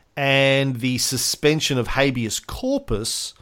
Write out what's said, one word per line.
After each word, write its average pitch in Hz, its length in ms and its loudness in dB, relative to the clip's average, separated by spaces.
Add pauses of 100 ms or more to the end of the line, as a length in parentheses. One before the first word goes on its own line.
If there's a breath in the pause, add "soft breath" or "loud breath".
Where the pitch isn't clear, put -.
(160)
and 135 640 2
the 127 180 0
suspension 143 800 0
of 117 120 0
habeas 123 500 0
corpus, - 1000 -4